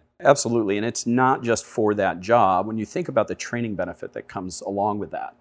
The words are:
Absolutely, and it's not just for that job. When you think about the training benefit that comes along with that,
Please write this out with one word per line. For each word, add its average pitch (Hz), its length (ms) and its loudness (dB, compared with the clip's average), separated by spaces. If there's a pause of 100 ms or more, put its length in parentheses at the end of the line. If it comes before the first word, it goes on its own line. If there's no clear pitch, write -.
(220)
Absolutely, 117 560 4
and 104 80 -2
it's 117 200 -6
not 127 380 2
just 117 220 0
for 104 280 0
that 92 280 0
job. 95 440 4
When 110 120 -6
you 107 80 -4
think 175 240 -6
about 117 180 0
the 90 80 -6
training 117 400 -6
benefit 87 380 -8
that - 160 -12
comes 92 320 -10
along 101 380 -2
with 95 120 -8
that, - 300 -10